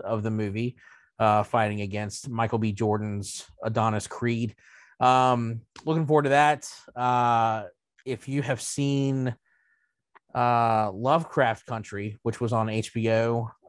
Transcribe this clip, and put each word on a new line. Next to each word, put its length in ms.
of 180
the 80
movie, 460
uh, 260
fighting 380
against 480
Michael 300
B. 120
Jordan's 760
Adonis 420
Creed. 500
Um, 600
looking 200
forward 180
to 60
that. 400
Uh, 680
if 220
you 140
have 200
seen, 760
uh, 560
Lovecraft 760
Country, 580
which 180
was 120
on 160
H 240
B 180
O, 380